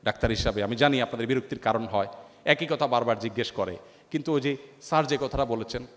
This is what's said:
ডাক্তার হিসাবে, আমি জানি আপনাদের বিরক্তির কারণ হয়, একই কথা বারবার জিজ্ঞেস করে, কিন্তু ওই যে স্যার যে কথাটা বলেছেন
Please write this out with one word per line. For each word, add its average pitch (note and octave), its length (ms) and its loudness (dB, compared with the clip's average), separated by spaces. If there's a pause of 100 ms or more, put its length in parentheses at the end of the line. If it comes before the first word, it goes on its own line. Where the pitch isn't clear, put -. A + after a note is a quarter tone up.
ডাক্তার A2+ 240 2
হিসাবে, G#2+ 340 0
আমি G#2+ 120 -2
জানি C3+ 260 4
আপনাদের A#2 260 -2
বিরক্তির B2+ 320 -2
কারণ A2+ 260 0
হয়, G2+ 220 0 (380)
একই D3+ 200 2
কথা D3+ 220 0
বারবার A#2+ 320 2
জিজ্ঞেস A2+ 320 -4
করে, F2+ 260 -4 (340)
কিন্তু D#3 220 -2
ওই C#3+ 80 2
যে C#3 160 -2 (240)
স্যার D#3 260 2
যে C#3+ 140 0
কথাটা C3+ 240 0
বলেছেন A#2 520 -4